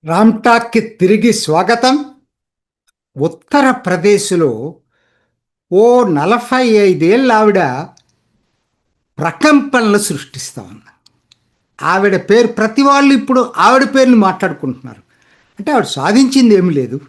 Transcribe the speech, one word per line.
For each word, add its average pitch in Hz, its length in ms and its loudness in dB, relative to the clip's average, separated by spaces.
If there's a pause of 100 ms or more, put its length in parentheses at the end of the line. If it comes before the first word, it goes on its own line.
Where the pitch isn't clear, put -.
రామ్ 214 360 2
టాక్‌కి 233 380 0
తిరిగి 208 520 0
స్వాగతం. 233 720 -2 (1120)
ఉత్తరప్రదేశ్లో 180 1600 -2 (960)
ఓ 233 360 4
నలభై 233 600 -2
ఐదేళ్ళ 208 640 2
ఆవిడ 214 260 2 (1600)
ప్రకంపనలు 240 800 0
సృష్టిస్తా - 640 -10
ఉంది. - 540 -20 (680)
ఆవిడ 190 340 0
పేరు, 220 300 2
ప్రతి 220 360 -2
వాళ్ళు 277 320 4
ఇప్పుడు 254 420 -2
ఆవిడ 254 380 2
పేరుని 262 220 4
మాట్లాడుకుంటున్నారు. 151 840 -4 (600)
అంటే, 254 140 -6
ఆవిడ 226 120 0
సాధించింది 233 680 2
ఏమీ 180 200 0
లేదు. 131 340 -4